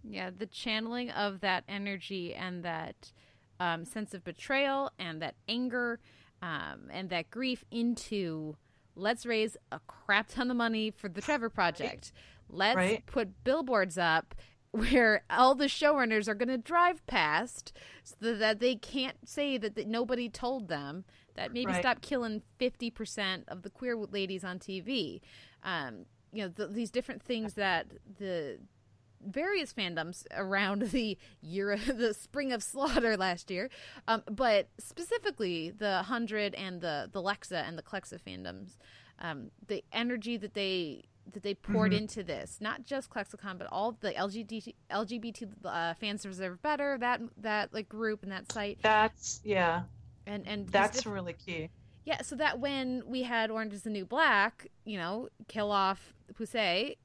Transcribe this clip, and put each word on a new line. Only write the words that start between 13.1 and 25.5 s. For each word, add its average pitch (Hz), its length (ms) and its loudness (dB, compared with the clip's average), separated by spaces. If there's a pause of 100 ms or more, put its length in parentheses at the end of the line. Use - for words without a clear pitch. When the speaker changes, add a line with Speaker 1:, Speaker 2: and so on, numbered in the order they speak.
Speaker 1:
billboards 240 540 2
up 165 380 4 (340)
where 220 600 6
all 262 260 8
the 277 100 4
showrunners 254 600 4
are 214 80 0
gonna 247 220 0
drive 339 500 4
past 175 640 2 (320)
so 226 320 -2
that 214 240 4
they 247 160 6
can't 262 420 -4 (100)
say 285 300 0
that, 208 180 -2
that 208 120 -4
nobody 240 420 0
told 247 380 -4
them." 151 380 -4 (280)
That - 180 -4
maybe 240 200 0
Speaker 2:
Right. 180 100 2
Speaker 1:
stop 240 200 2
killing 226 420 -2 (160)
fifty 247 320 0
percent 190 560 -4
of 180 160 -10
the 196 60 -10
queer 247 240 -4
w-, 214 180 -4
ladies 190 320 -2
on 180 160 -6
T 190 200 -6
V. 185 420 -2 (420)